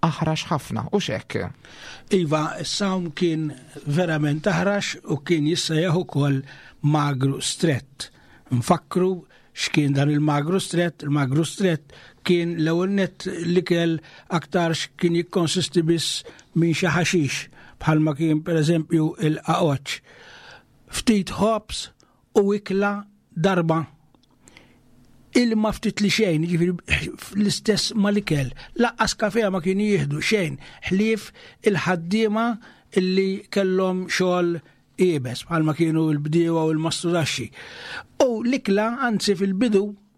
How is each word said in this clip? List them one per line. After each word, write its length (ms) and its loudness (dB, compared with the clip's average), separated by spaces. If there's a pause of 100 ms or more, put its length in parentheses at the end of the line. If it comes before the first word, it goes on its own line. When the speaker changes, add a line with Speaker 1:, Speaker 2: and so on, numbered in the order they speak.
Speaker 1:
aħrax 480 -2
ħafna, 420 -4
u 60 2
x'hekk? 520 -6 (600)
Speaker 2:
Iva, 480 0
s-sawm 560 -4
kien 380 0 (340)
verament 560 0
aħrax 640 0
u 140 -2
kien 280 0
jissejjaħ 500 0
ukoll 460 0 (400)
magru 580 0
stret. 680 -4 (400)
Nfakru 640 0 (420)
x'kien 400 0
dan 160 2
il-magru 500 0
stret. 440 -4
Il-magru 400 0
stret 480 -2 (320)
kien 340 2
l-ewwel 380 0
nett 320 -2
l-ikel 720 0 (300)
aktar 480 0
x'kien 440 -2
jikkonsisti 640 0
biss 380 0 (300)
minn 200 4
xi 160 0
ħaxix, 560 0 (340)
bħalma 380 2
kien 280 2
pereżempju 600 2 (220)
il-qaqoċ. 680 0 (960)
Ftit 480 0
ħobs 480 -2 (480)
u 220 4
ikla 360 -2 (360)
darba. 560 0 (1500)
Ilma 380 2
ftit 320 -4
li 80 2
xejn, 320 2
jiġifieri 720 -2
fl-istess 800 -2
ma 160 2
l-ikel. 400 0 (320)
Laqqas 320 0
kafea 400 0
ma 80 -2
kien 160 0
jieħdu 400 0
xejn. 400 0 (320)
Ħlief 400 0 (320)
il-ħaddiema 840 0 (520)
illi 320 2 (160)
kellhom 640 0
xogħol 460 2 (420)
iebes, 480 0
bħalma 300 0
kienu 340 2
l-bdiewa 560 2
u 80 2
l-mastudaxxi. 720 -2 (720)
U 240 4
l-ikla, 440 0 (120)
anzi 380 0
fil-bidu 480 2 (320)